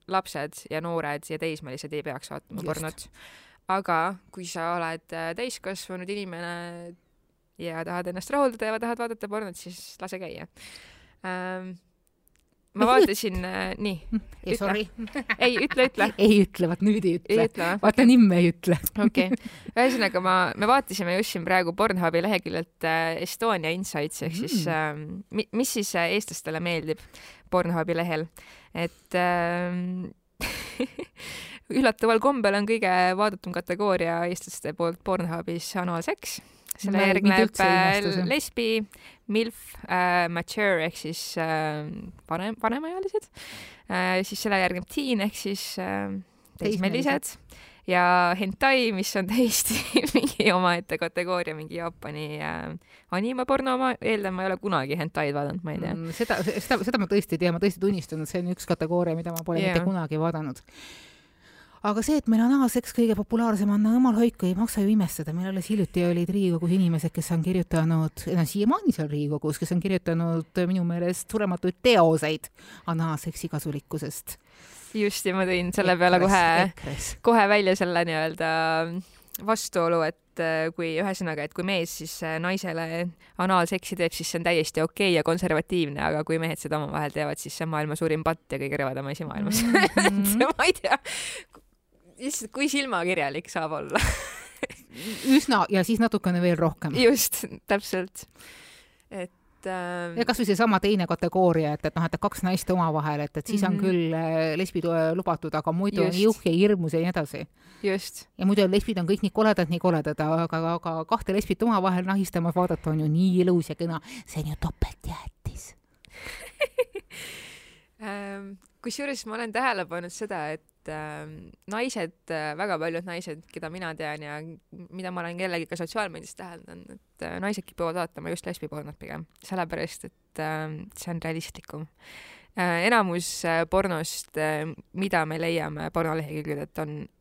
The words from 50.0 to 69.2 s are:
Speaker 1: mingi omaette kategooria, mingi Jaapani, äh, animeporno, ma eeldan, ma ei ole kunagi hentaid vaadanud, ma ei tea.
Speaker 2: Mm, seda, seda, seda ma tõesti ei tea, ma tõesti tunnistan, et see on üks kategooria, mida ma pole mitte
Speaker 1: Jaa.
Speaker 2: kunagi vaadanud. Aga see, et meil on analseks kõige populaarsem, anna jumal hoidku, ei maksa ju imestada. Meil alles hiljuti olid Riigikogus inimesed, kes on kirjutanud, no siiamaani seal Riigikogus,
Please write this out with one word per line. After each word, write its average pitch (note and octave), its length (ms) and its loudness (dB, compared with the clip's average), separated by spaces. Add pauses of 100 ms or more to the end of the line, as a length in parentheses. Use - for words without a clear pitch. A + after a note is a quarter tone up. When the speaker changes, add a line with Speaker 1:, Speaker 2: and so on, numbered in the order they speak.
Speaker 1:
mingi A#3 340 2
omaette F3+ 480 2
kategooria, F3 560 -2
mingi D#3 240 -10
Jaapani, D#3 480 -8 (160)
äh, D3+ 280 -6 (440)
animeporno, B3+ 640 0
ma C4 180 0
eeldan, G3+ 400 -2
ma F#3 80 -2
ei F#3+ 60 0
ole F#3 100 -4
kunagi D#3 400 -2
hentaid D#3 380 -2
vaadanud, D3+ 260 -4
ma D#3 140 -6
ei - 20 -6
tea. - 140 -4
Speaker 2:
Mm, E3 240 -6
seda, - 260 0
seda, G#3 360 -2 (100)
seda B3 100 0
ma F#3+ 80 0
tõesti G3+ 300 0
ei E3+ 80 0
tea, E3+ 80 2
ma E3+ 80 -6
tõesti G3 240 0
tunnistan, E3+ 400 -2
et - 80 -8
see F3+ 80 -2
on F3 100 -2
üks - 160 -10
kategooria, E3+ 480 0
mida E3+ 160 -6
ma E3 140 -6
pole E3+ 160 0
mitte F#3 160 2
Speaker 1:
Jaa. F3 80 0
Speaker 2:
kunagi D#3+ 340 -2
vaadanud. D#3 400 -4 (1300)
Aga G#3 160 0
see, D4+ 160 2
et - 80 -2
meil A3 160 6
on A#3+ 80 6
analseks B3+ 460 2
kõige A3+ 180 6
populaarsem, G#3 560 2
anna G#3 240 4
jumal B3 240 6
hoidku, A3+ 300 2
ei F3+ 100 2
maksa A3 240 0
ju G3 80 4
imestada. F3 460 2
Meil F#3 160 -4
alles F#3+ 180 -4
hiljuti F3+ 320 0
olid F3 320 2
Riigikogus F3 400 2
inimesed, E3+ 400 2
kes - 160 -4
on E3+ 140 2
kirjutanud, E3 800 2 (100)
no E3+ 160 4
siiamaani C#4 460 2
seal D#3 160 -2
Riigikogus, D3 500 -2